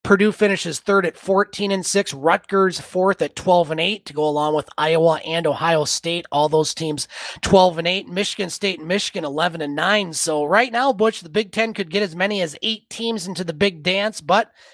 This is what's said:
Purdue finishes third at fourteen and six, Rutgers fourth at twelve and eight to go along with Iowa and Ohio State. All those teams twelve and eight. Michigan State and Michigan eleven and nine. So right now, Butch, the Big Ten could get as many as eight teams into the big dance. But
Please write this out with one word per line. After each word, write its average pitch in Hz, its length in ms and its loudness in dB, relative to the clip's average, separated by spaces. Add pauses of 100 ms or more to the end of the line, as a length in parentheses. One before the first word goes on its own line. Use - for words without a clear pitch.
Purdue 202 280 4
finishes 190 480 0
third 196 260 2
at 160 120 -4
fourteen 196 520 0
and 190 160 0
six, - 280 0
Rutgers 180 680 0
fourth 185 420 0
at 147 140 -4
twelve 175 360 2
and 160 80 -4
eight 196 260 -2
to - 80 -14
go 151 120 0
along 151 300 0
with 147 220 -2
Iowa 160 480 4
and 165 200 -2
Ohio 156 380 2
State. 170 480 -4
All 147 160 2
those 151 260 2
teams 151 360 -6 (320)
twelve 185 360 6
and 165 80 -4
eight. 185 220 -2
Michigan 190 420 -4
State 185 300 -4
and 156 80 -12
Michigan 180 380 -2
eleven 160 340 -2
and 147 160 -4
nine. 180 380 0
So 151 320 0
right 220 260 2
now, 254 220 2
Butch, 214 260 0
the 170 100 -18
Big 196 220 -2
Ten 220 220 -2
could 185 160 -6
get 196 140 0
as 170 120 -6
many 196 260 0
as 156 200 -4
eight 220 280 -6
teams 226 380 -6
into 185 160 -6
the 170 100 -8
big 165 300 0
dance. 196 380 -2
But 180 280 2 (240)